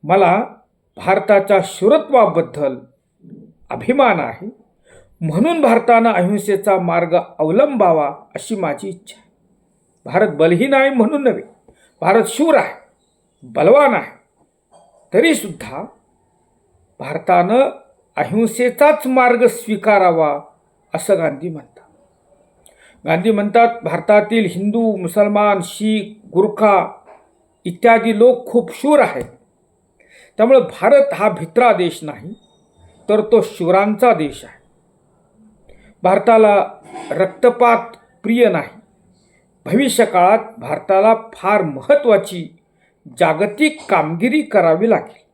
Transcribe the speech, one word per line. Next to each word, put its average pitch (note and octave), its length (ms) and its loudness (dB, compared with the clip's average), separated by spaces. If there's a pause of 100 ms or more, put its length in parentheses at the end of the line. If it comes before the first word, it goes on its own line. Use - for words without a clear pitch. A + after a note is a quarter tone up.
मला F#3 400 2 (520)
भारताच्या G3 680 0
शूरत्वाबद्दल F#3 1120 0 (920)
अभिमान G#3 500 0
आहे, B2+ 300 -10 (720)
म्हणून G#3+ 400 -2
भारतानं A#3 520 2
अहिंसेचा F#3+ 640 -2
मार्ग E3+ 400 -2 (200)
अवलंबावा F3+ 680 0
अशी - 500 -12
माझी F3 320 -8
इच्छा F3+ 300 -18
आहे. - 120 -20 (760)
भारत D3+ 320 -2
बलहीन F3 380 2
आहे C4+ 160 2
म्हणून C4+ 320 0
नव्हे, A3 200 -2 (580)
भारत F#3+ 280 2
शूर D#4 260 0
आहे, G3 200 0 (680)
बलवान G#3+ 520 2
आहे, C#3 260 -10 (960)
तरीसुद्धा G#3 680 -2 (1120)
भारतानं F3+ 680 0 (480)
अहिंसेचाच B3 880 0
मार्ग B3 400 2
स्वीकारावा F#3 920 0 (540)
असं F3 240 -2
गांधी D3+ 300 -6
म्हणतात. - 380 -18 (1200)
गांधी F3 240 0
म्हणतात, G#3+ 380 2 (140)
भारतातील G#3 680 0
हिंदू, G#3 460 -2
मुसलमान, G#3 680 0
शीख, - 680 -6
गुरखा G3 600 0 (720)
इत्यादी A3 540 0
लोक A#3+ 280 4
खूप A#3+ 280 -2
शूर D4 240 2
आहेत, C3+ 260 -2 (1120)
त्यामुळे B3 240 4
भारत C4+ 540 2
हा G3 140 -2
भित्रा A3 440 0
देश F3 300 -2
नाही, D3+ 320 -16 (760)
तर G#3+ 120 2
तो G#3+ 200 2
शूरांचा G3+ 760 0
देश D3+ 300 -8
आहे. - 160 -20 (1400)
भारताला G3+ 640 2 (420)
रक्तपात A#3 840 0 (260)
प्रिय A3+ 260 2
नाही. E3+ 320 -6 (840)
भविष्य A#3 400 0
काळात F#3 340 2 (200)
भारताला F#3+ 560 2 (180)
फार G3+ 300 -2
महत्त्वाची F3+ 960 -2 (600)
जागतिक F3+ 600 -2 (100)
कामगिरी F3+ 540 -2
करावी G3+ 480 0
लागेल. - 440 -4